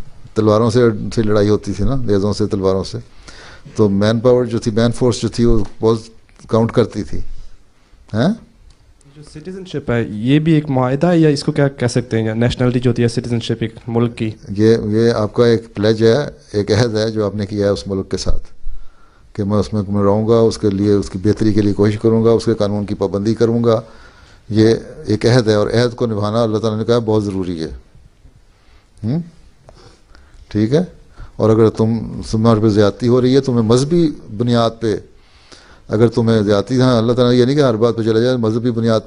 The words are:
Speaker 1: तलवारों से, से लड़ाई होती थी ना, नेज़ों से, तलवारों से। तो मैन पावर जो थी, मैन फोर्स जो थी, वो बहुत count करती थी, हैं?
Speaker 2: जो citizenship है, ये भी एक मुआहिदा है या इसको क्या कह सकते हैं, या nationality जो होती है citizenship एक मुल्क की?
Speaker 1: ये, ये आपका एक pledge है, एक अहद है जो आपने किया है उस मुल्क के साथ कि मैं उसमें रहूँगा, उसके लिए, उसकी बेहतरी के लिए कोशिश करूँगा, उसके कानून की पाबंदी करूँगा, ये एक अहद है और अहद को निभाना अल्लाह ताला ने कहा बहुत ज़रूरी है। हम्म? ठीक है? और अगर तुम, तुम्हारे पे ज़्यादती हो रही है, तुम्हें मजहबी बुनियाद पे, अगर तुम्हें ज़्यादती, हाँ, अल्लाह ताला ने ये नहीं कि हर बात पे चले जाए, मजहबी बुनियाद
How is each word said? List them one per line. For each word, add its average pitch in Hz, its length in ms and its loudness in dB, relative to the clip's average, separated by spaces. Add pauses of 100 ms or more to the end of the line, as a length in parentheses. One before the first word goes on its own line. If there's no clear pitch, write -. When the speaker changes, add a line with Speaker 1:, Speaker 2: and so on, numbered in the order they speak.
(360)
Speaker 1:
तलवारों 107 340 4
से, 113 400 2
से 117 140 -2
लड़ाई 104 240 2
होती 101 260 0
थी 101 100 -4
ना, 123 120 0
नेज़ों 104 380 0
से, 101 140 -2
तलवारों 95 360 -2
से। 117 160 -10 (760)
तो 107 120 4
मैन 107 300 0
पावर 123 260 2
जो 110 140 -4
थी, 117 120 -4
मैन 113 200 0
फोर्स 120 300 -2
जो 113 80 -2
थी, 117 160 0
वो 110 200 4 (160)
बहुत 110 240 0 (440)
count 113 220 0
करती 107 320 -2
थी, - 200 -4 (920)
हैं? 147 180 0 (840)
Speaker 2:
जो 151 60 -20
citizenship 170 680 -12
है, 110 340 -4
ये 143 140 4
भी 160 140 2
एक 151 160 0
मुआहिदा 135 400 0
है 175 100 4
या 156 100 4
इसको 143 220 -2
क्या 143 160 0
कह 131 200 -2
सकते 117 300 -2
हैं, 113 100 0
या 110 60 -4
nationality 120 460 0
जो 127 100 2
होती 120 120 0
है 117 60 2
citizenship 117 560 -4
एक 110 120 -8 (140)
मुल्क 117 240 0
की? 117 140 -6 (240)
Speaker 1:
ये, 107 220 4 (200)
ये 117 180 2
आपका 117 360 0
एक 113 260 0
pledge 107 300 0
है, 135 340 2 (180)
एक 98 160 -2
अहद 110 240 2
है 110 160 -2
जो 107 140 -2
आपने 101 200 -4
किया 101 200 -4
है 101 80 0
उस 95 140 -6
मुल्क 95 240 -6
के 95 60 -4
साथ - 220 2 (960)
कि 104 80 -4
मैं 104 140 0
उसमें 104 240 -2
रहूँगा, 101 540 0
उसके 110 340 2
लिए, 101 240 0
उसकी 101 260 -2
बेहतरी 104 340 0
के 104 80 2
लिए 101 120 0
कोशिश 104 240 0
करूँगा, 113 340 2
उसके 113 220 0
कानून 104 320 -2
की 101 80 -8
पाबंदी 101 400 -2
करूँगा, 113 500 0 (680)
ये 107 180 4 (420)
एक 107 160 -2
अहद 117 240 2
है 107 100 4
और 104 100 0
अहद 120 240 0
को 123 140 -4
निभाना 107 360 -2
अल्लाह 107 180 0
ताला 107 160 -2
ने 113 60 -4
कहा 117 180 2
बहुत 107 220 0
ज़रूरी 92 360 -6
है। 78 100 -8 (1300)
हम्म? 135 180 -4 (1300)
ठीक 107 220 0
है? 175 140 0 (520)
और 107 100 2
अगर 110 200 4
तुम, 110 540 -2
तुम्हारे 110 380 2
पे 113 80 4
ज़्यादती 104 380 2
हो 127 120 4
रही 127 140 2
है, 135 80 4
तुम्हें 123 240 0
मजहबी 143 420 2 (240)
बुनियाद 117 500 0
पे, 110 120 -2 (960)
अगर 110 200 2
तुम्हें 113 340 2
ज़्यादती, 101 340 0
हाँ, 127 200 4
अल्लाह 113 180 0
ताला 123 140 2
ने 123 80 4
ये 120 80 4
नहीं 135 100 0
कि 151 60 2
हर 123 160 2
बात 113 180 0
पे 113 80 -4
चले 110 180 2
जाए, 127 160 0
मजहबी 113 340 -2
बुनियाद 113 360 0